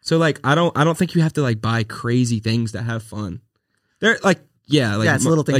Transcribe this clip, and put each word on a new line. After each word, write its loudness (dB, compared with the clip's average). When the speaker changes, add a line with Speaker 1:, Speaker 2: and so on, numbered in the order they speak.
Speaker 1:
So, 0
like, 0
I 2
don't, 0
I 2
don't 2
think -2
you 4
have 2
to, -2
like, 0
buy -2
crazy 0
things -2
to -8
have -6
fun. -10
They're, 2
like, 2
yeah, 2
like, 0
Speaker 2:
Yeah, 2
it's 0
Speaker 1:
mo-, 2
Speaker 2:
little 2
things -2